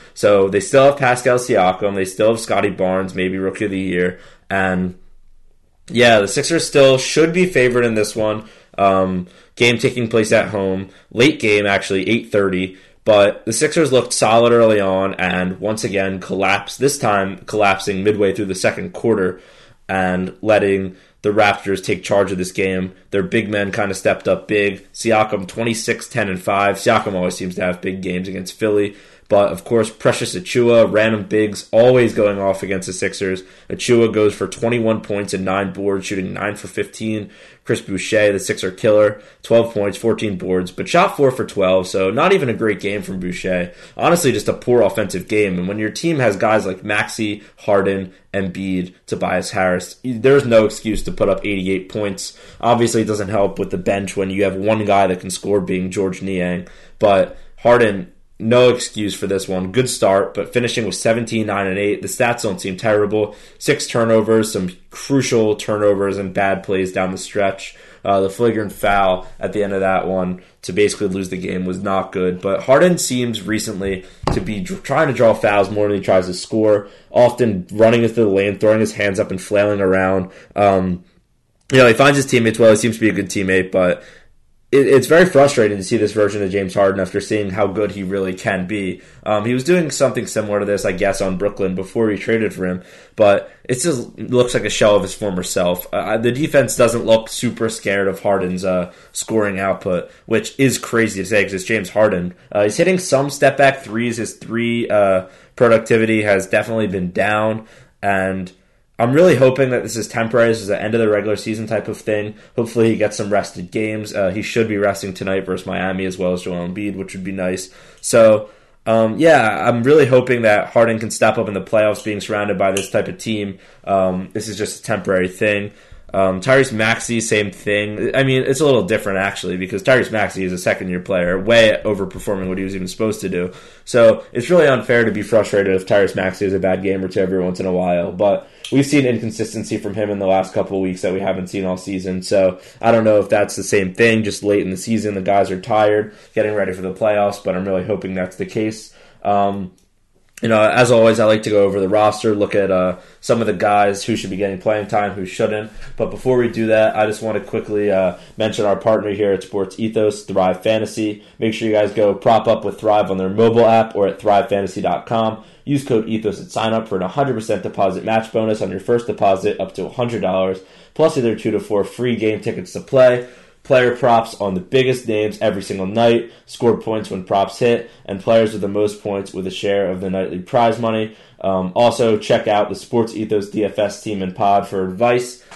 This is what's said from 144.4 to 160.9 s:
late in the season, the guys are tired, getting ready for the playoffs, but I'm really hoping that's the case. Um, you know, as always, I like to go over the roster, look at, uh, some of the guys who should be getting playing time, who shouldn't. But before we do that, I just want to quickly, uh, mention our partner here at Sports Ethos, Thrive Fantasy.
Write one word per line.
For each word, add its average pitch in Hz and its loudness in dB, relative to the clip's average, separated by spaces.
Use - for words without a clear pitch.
late 101 2
in 92 -4
the 90 -8
season, 104 -4
the 98 -4
guys 98 2
are 92 -6
tired, 107 0
getting 107 0
ready 95 -2
for 92 -10
the 92 -6
playoffs, 104 0
but 92 -2
I'm 92 -4
really 92 -2
hoping 95 -6
that's 90 -6
the 95 -6
case. 110 -6
Um, 101 0
you 120 -4
know, 107 4
as 120 4
always, 113 6
I 113 4
like 110 4
to 110 -4
go 101 4
over 98 0
the 95 0
roster, 107 2
look 104 0
at, 98 2
uh, 92 0
some 113 0
of 107 -2
the 104 0
guys 101 2
who 110 -2
should 101 -6
be 95 -6
getting 95 -4
playing 107 -2
time, 104 -2
who 95 -8
shouldn't. 107 -4
But 110 -4
before 127 0
we 120 2
do 113 -2
that, 110 4
I 110 2
just 107 -4
want 110 -4
to 98 -4
quickly, 104 -4
uh, 95 0
mention 107 -2
our 98 2
partner 104 0
here 101 0
at 95 -2
Sports 98 -6
Ethos, 110 -2
Thrive 95 0
Fantasy. 107 -2